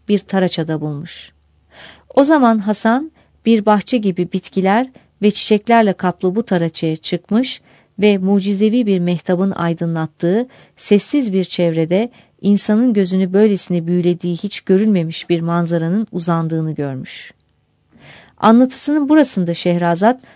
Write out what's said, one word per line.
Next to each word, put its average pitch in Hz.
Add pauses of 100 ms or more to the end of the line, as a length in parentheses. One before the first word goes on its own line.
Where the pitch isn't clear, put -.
bir 208
taraçada 170
bulmuş. 151 (800)
O 277
zaman 262
Hasan 226 (340)
bir 220
bahçe 214
gibi 180
bitkiler 196 (320)
ve 208
çiçeklerle 214
kaplı 180
bu 226
taraçaya 165
çıkmış 202 (380)
ve 202
mucizevi 202
bir 196
mehtabın 175
aydınlattığı 170 (280)
sessiz 214
bir 185
çevrede 170 (300)
insanın 214
gözünü 190
böylesine 190
büyülediği 175
hiç -
görülmemiş 190
bir 170
manzaranın 170
uzandığını 165
görmüş. 139 (1080)
Anlatısının 262
burasında 202
Şehrazat 175 (160)